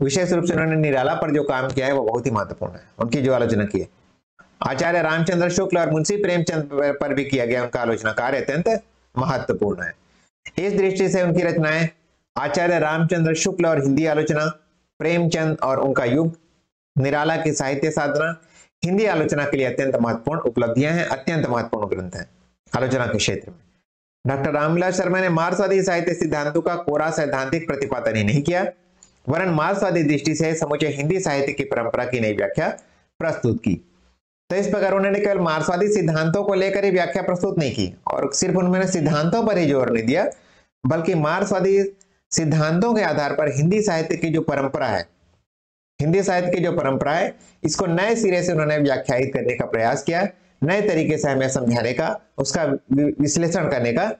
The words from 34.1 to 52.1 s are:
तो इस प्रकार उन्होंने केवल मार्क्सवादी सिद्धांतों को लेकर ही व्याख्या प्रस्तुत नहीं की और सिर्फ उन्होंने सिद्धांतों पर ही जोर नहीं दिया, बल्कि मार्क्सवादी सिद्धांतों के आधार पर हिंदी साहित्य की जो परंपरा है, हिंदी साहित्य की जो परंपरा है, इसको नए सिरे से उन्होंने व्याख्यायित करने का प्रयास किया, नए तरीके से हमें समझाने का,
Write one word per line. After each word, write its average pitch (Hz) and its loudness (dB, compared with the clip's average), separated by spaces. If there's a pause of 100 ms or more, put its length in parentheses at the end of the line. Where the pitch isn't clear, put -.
तो 175 -2
इस 196 0
प्रकार 190 0
उन्होंने 196 2
केवल 202 0
मार्क्सवादी 175 0
सिद्धांतों 165 2
को 196 0
लेकर 190 0
ही 202 2
व्याख्या 175 0
प्रस्तुत 185 -2
नहीं 139 0
की 92 -4 (100)
और - -2
सिर्फ 180 0
उन्होंने 185 2
सिद्धांतों 165 0
पर 202 2
ही 170 2
जोर 131 2
नहीं 113 0
दिया, 160 2 (580)
बल्कि 165 2
मार्क्सवादी 190 2 (460)
सिद्धांतों 160 2
के 214 2
आधार 147 0
पर 143 0
हिंदी 180 2
साहित्य 165 0
की 165 -2
जो 160 0
परंपरा 139 -2
है, 95 -2 (920)
हिंदी 170 2
साहित्य 180 0
की 180 0
जो 170 0
परंपरा 135 -2
है, 190 -2 (280)
इसको 170 -2
नए 185 2
सिरे 190 2
से 180 0
उन्होंने 151 2
व्याख्यायित 135 0
करने 120 0
का 123 -2
प्रयास 117 0
किया, 175 0 (340)
नए 196 2
तरीके 156 0
से 147 0
हमें 131 0
समझाने 120 0
का, 160 -2 (180)